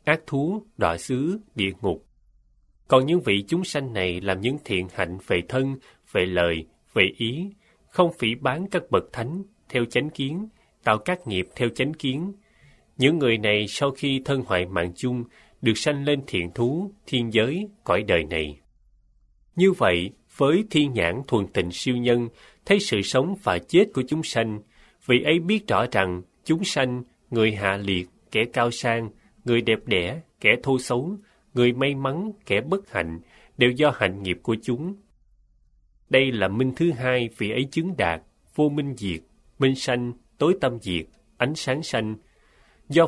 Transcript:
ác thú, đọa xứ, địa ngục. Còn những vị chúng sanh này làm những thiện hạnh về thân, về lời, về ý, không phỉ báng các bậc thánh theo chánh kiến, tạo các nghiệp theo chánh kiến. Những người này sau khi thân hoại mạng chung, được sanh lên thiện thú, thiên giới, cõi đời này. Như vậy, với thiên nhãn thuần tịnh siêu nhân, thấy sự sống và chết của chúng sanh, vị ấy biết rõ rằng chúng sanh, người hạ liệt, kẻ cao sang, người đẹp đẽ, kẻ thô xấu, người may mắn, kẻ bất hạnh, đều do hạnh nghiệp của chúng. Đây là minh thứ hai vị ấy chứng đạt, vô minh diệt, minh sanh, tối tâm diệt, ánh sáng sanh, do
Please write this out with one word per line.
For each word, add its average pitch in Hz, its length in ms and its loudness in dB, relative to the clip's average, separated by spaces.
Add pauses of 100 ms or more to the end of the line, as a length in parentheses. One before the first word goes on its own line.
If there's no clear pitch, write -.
ác 156 240 2
thú, 160 360 -4 (140)
đọa 82 200 2
xứ, 147 420 -4 (160)
địa 95 160 0 (100)
ngục. 92 240 -4 (840)
Còn 131 180 6
những 170 160 2
vị 101 260 2
chúng 180 160 0
sanh 135 300 -6
này 90 280 -2
làm 95 200 -2
những 131 240 -2
thiện 92 280 -2
hạnh 90 240 -4 (100)
về 90 220 2
thân, 131 280 -2 (340)
về 92 140 2
lời, 87 400 0 (280)
về 98 240 4
ý, 139 320 -6 (400)
không 170 240 2
phỉ - 220 -2
báng 151 360 -4
các 180 200 -2
bậc 92 120 2 (100)
thánh 147 300 -6 (260)
theo 120 160 -2
chánh 123 240 -2
kiến, 156 380 -6 (360)
tạo 110 140 4
các 180 300 -6
nghiệp 92 280 -2
theo 120 140 0
chánh 135 240 -2
kiến. 156 400 -4 (640)
Những 147 220 4
người 117 180 2
này 104 300 0
sau 143 240 -2
khi 135 340 -2
thân 135 220 -2
hoại 90 180 0
mạng 90 300 -2
chung, 123 280 -4 (380)
được 110 160 2
sanh 143 260 -2
lên 139 240 0
thiện 87 240 -4
thú, 151 400 -2 (140)
thiên 117 280 -2
giới, 143 340 2 (160)
cõi 98 200 2
đời 90 200 2
này. 76 360 -6 (960)
Như 185 160 4
vậy, 92 400 2 (260)
với 156 320 4
thiên 147 240 2
nhãn 95 340 0
thuần 101 200 0
tịnh 87 240 -2
siêu 123 260 -2
nhân, 120 320 2 (360)
thấy 202 140 4
sự 113 220 0
sống 147 420 0
và 90 160 0
chết 180 340 4
của 131 140 -2
chúng 156 160 -2
sanh, 110 380 -2 (440)
vị 127 180 6
ấy 156 160 4
biết 202 280 0
rõ 107 240 2
rằng 92 300 0 (220)
chúng 165 200 0
sanh, 127 400 -2 (280)
người 110 200 4
hạ 101 260 0
liệt, 98 300 -2 (240)
kẻ 113 220 2
cao 120 180 2
sang, 117 380 -2 (360)
người 117 160 4
đẹp 110 240 2
đẽ, 101 360 0 (180)
kẻ 107 240 4
thô 135 160 2
xấu, 143 380 -4 (360)
người 123 200 4
may 135 220 0
mắn, 139 360 -4 (140)
kẻ - 160 0
bất 180 300 -4
hạnh, 82 280 -4 (380)
đều 123 140 4
do 143 240 2
hạnh 98 280 0
nghiệp 92 200 -4
của 113 180 0
chúng. 151 340 -6 (1120)
Đây 135 220 4
là 101 160 0
minh 127 280 -2
thứ 170 160 0
hai 127 460 -2
vị 104 140 -4
ấy 127 200 -2
chứng 165 260 -4
đạt, 85 240 0 (340)
vô 151 140 2
minh 143 280 -4
diệt, 90 220 -4 (400)
minh 135 160 4
sanh, 123 380 -2 (240)
tối 175 240 2
tâm 120 200 0
diệt, 87 240 -4 (320)
ánh 139 180 -2
sáng 147 280 -4
sanh, 110 320 -4 (760)
do 160 180 4